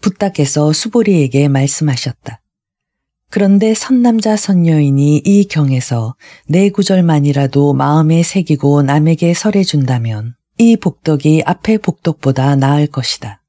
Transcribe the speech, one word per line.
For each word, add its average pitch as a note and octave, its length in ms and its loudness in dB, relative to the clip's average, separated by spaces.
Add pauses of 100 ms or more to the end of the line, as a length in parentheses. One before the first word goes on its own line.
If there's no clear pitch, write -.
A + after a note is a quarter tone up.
부타께서 D#3 720 -2
수보리에게 D#3 720 0
말씀하셨다. C3+ 920 -4 (880)
그런데 G3+ 460 2
선남자 A3+ 600 0
선녀인이 D3+ 880 2
이 G3+ 240 2
경에서 B2+ 680 -2 (320)
네 F#3 220 2
구절만이라도 D3 1040 0
마음에 D#3 500 2
새기고 C#3+ 580 0
남에게 D#3 540 0
설해준다면 B2+ 1000 -2 (240)
이 A#3 180 4
복덕이 D#3 680 -2
앞의 G#3+ 320 -2
복덕보다 C#3+ 760 -2
나을 C#3+ 320 2
것이다. A#2+ 600 -10